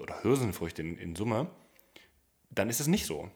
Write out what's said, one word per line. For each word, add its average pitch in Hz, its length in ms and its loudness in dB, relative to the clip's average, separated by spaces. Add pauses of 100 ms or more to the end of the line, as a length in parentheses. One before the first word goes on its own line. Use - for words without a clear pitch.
oder - 240 -8
Hülsenfrüchte 107 580 2
in, 82 160 -6
in 87 160 -8
Summe, 113 340 0 (1040)
dann 104 160 2
ist 117 120 0
es 147 80 2
nicht 196 180 4
so. 80 300 -6